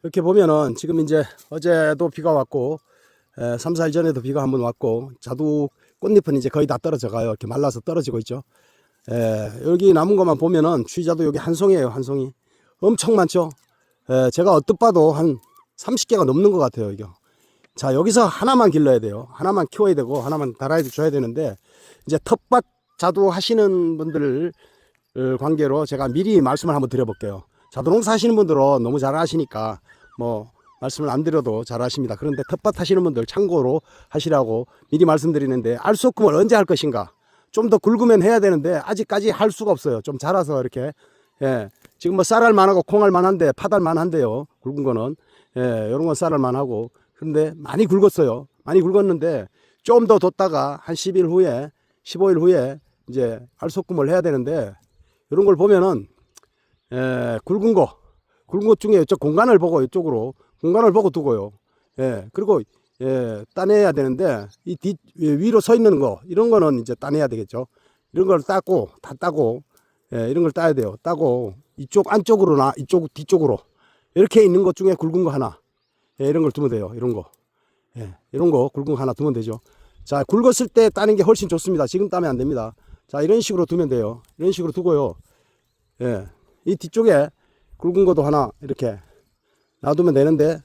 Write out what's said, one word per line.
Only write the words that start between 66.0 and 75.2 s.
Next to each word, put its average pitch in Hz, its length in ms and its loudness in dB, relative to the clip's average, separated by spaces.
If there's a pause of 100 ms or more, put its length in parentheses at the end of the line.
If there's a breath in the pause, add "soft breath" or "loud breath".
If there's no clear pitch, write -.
거, 110 260 -2
이런 202 240 0
거는 156 300 4
이제 120 140 -6
따내야 143 340 -2
되겠죠. 113 380 -8 (460)
이런 185 140 0
걸 175 160 2
따고, 185 480 -2 (100)
다 - 180 -16
따고, 147 440 -2 (500)
예, 120 180 -4
이런 165 120 0
걸 151 100 0
따야 165 220 0
돼요. 110 280 -4
따고 123 520 -2 (240)
이쪽 190 340 -2
안쪽으로나 180 640 2
이쪽 156 380 -2
뒤쪽으로 151 440 0 (560)
이렇게 214 300 4
있는 185 180 4
것 180 140 0
중에 190 160 2
굵은 165 320 -2